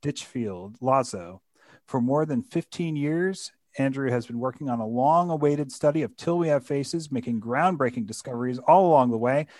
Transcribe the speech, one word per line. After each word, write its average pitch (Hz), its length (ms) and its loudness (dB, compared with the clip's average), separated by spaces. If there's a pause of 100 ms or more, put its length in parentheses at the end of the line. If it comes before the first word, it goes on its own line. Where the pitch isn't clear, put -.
Ditchfield 107 760 -8
Lazo. 120 640 -2 (460)
For 135 120 -2
more 135 260 2
than 131 180 -2
fifteen 165 520 -4
years, 165 560 -2 (280)
Andrew 135 320 0
has 120 160 -2
been 117 100 -8
working 131 320 -4
on 120 100 -2
a 110 60 -4
long-awaited 147 840 0
study 151 320 0
of 113 120 -8
Till 170 220 -2
We 170 120 0
Have 143 140 2
Faces, 143 480 -4
making 120 300 -4
groundbreaking 127 640 0
discoveries 123 540 -6
all 180 280 6
along 135 220 6
the 117 80 0
way. 131 300 2 (120)